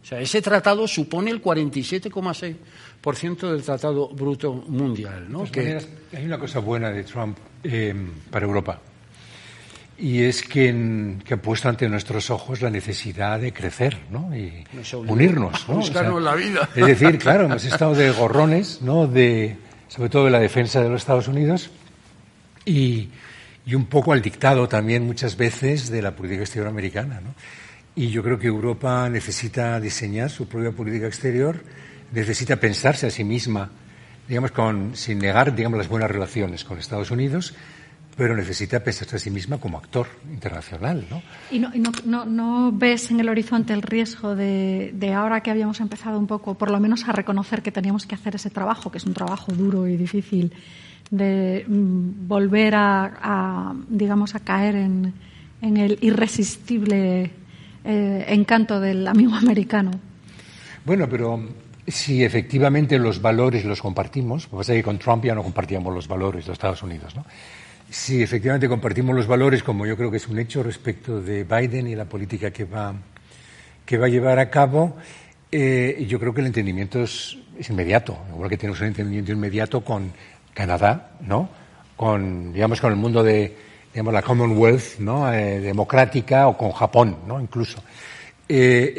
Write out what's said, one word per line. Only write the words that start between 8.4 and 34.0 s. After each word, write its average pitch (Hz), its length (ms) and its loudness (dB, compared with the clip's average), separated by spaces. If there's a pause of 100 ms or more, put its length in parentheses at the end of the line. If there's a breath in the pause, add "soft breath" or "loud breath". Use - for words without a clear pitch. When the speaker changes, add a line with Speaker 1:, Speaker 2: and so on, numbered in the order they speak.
Speaker 2:
Europa. 101 340 -2 (1200 loud breath)
Y 123 260 2
es 123 180 2
que, 131 280 4
en, 110 540 -2
que - 120 -2
ha - 20 -6
puesto 113 320 -2
ante 117 180 0
nuestros 104 440 -4
ojos 120 320 -4
la 120 80 0
necesidad 104 680 -4
de 123 140 -6
crecer, 120 460 -2 (100)
¿no? 147 260 -6
Y 85 280 -8 (100)
Speaker 1:
Nos 127 220 -14
obligó 113 180 -4
Speaker 2:
unirnos, 127 560 4
Speaker 1:
a - 20 -2
Speaker 2:
¿no? 165 60 2
Speaker 1:
buscarnos 175 380 0
Speaker 2:
O 170 80 0
sea, 151 80 2
Speaker 1:
la 147 40 2
vida. 180 400 0
Speaker 2:
es 123 120 6
decir, 139 320 6
claro, 190 260 4
hemos 131 180 0
estado 156 300 2
de 143 160 6
gorrones, 147 720 2
¿no? 151 240 2
De, 117 520 4 (320 loud breath)
sobre 120 200 -4
todo 139 160 4
de 131 60 6
la 120 80 6
defensa 117 420 2
de 120 80 2
los 120 120 -2
Estados 127 260 2
Unidos 147 420 0 (960)
y, 123 440 2 (540 loud breath)
y 120 120 -4
un 131 100 2
poco 151 280 2
al 127 100 4
dictado 127 440 2
también 117 380 0
muchas 117 320 -4
veces 123 540 -2
de 113 100 -2
la 98 140 -4
política 95 260 -6
exterior 107 260 -6
americana, 107 540 -6
¿no? 117 140 -12 (600 loud breath)
Y 131 120 0
yo 110 160 -2
creo 117 160 0
que 120 80 -2
Europa 120 640 0
necesita 117 680 -4
diseñar 107 520 -4
su 120 160 -10
propia 113 240 -4
política 110 340 -6
exterior, 131 560 -2 (500 loud breath)
necesita 113 440 0
pensarse 117 500 2
a 113 60 0
sí - 120 -6
misma, 104 460 -2 (580 loud breath)